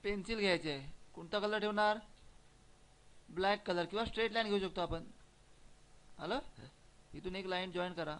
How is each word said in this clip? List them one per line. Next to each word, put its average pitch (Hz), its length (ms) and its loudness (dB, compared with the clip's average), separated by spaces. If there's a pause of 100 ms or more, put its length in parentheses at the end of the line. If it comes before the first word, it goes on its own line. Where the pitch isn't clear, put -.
पेन्सिल 208 360 0
घ्यायची 170 300 4
आहे. 139 200 -4 (240)
कोणता 170 260 -2
कलर 214 200 2
ठेवणार? 214 380 4 (1300)
ब्लॅक 190 380 2
कलर 175 180 2
किंवा 208 200 0
स्ट्रेट 220 260 0
लाईन 226 160 2
घेऊ 202 120 4
शकतो 185 220 -2
आपण. 165 220 -2 (1160)
आलं? 202 200 0 (720)
इथून 185 220 -6
एक 196 100 -4
लाईन 185 260 0
जॉईन 180 220 -2
करा 151 260 -4